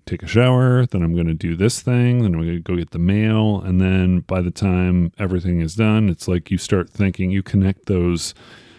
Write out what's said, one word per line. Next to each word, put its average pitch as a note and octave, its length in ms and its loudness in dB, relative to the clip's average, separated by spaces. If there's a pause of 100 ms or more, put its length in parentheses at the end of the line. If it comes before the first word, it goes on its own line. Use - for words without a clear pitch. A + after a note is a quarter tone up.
take - 160 -8
a E2 40 -14
shower, B2+ 600 2
then F#2 160 -2
I'm E2 140 0
gonna E2 180 0
do E2 220 -4
this G2+ 240 0
thing, B2 420 0
then F#2 120 0
I'm D#2+ 60 -2
gonna E2+ 200 -4
go F2 160 -4
get E2+ 140 -4
the E2 80 -8
mail." G#2+ 640 2
And F#2 180 0
then F#2 400 2
by F#2 220 -4
the F2 80 -2
time F2+ 680 0
everything F2+ 440 -2
is D#2+ 120 -6
done, A2 360 2
it's - 180 -6
like F2+ 220 -2
you F#2 80 0
start F2+ 320 -2
thinking, F#2+ 400 -2
you F#2+ 120 -2
connect F#2+ 440 0
those F2 480 -2 (440)